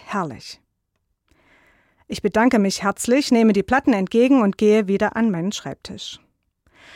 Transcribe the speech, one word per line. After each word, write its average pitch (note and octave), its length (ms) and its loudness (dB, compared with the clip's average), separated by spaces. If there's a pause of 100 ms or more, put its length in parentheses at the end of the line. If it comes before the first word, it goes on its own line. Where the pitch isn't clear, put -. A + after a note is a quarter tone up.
herrlich. D#3+ 560 -10 (1500)
Ich - 120 -8
bedanke A3 360 2
mich G3 240 -2
herzlich, A#3+ 500 -2
nehme A3+ 200 6
die F#3+ 100 0
Platten C4 300 0
entgegen A#3 480 2
und G3+ 160 0
gehe G#3+ 320 2
wieder G3 260 -2
an A3+ 160 0
meinen F3+ 220 -4
Schreibtisch. - 680 -14 (760)